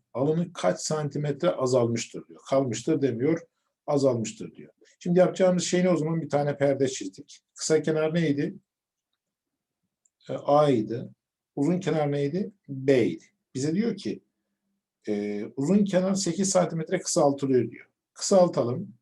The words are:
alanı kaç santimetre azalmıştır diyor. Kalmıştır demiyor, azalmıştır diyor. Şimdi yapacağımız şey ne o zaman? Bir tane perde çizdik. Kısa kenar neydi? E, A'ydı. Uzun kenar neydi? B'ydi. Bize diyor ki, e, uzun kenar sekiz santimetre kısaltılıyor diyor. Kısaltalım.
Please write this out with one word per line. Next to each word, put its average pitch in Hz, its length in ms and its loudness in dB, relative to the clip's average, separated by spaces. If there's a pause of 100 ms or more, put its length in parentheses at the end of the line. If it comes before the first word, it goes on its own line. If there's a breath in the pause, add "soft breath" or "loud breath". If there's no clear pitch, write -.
(140)
alanı 160 380 0
kaç - 280 -2
santimetre 151 720 -2
azalmıştır 120 760 0
diyor. - 200 -20
Kalmıştır 135 540 0
demiyor, 135 380 0 (460)
azalmıştır 127 680 -2
diyor. 76 180 -20 (300 soft breath)
Şimdi 175 160 2
yapacağımız 180 440 4
şey 180 220 0
ne 185 60 4
o 170 60 2
zaman? 156 260 -2
Bir 143 60 -8
tane 147 280 0
perde 139 320 2
çizdik. - 520 -12 (140)
Kısa 156 280 0
kenar 156 320 0
neydi? 160 400 0 (1700)
E, - 40 -10
A'ydı. 139 840 0 (420)
Uzun 170 240 0
kenar 151 320 0
neydi? 143 400 -4 (160)
B'ydi. 131 560 0 (300)
Bize 147 200 -4
diyor 226 220 -2
ki, - 260 -8 (840)
e, 104 360 -4 (120)
uzun 190 280 2
kenar 185 300 0
sekiz 190 360 -2
santimetre 175 500 0
kısaltılıyor 139 680 2
diyor. - 160 -20 (280)
Kısaltalım. 170 880 2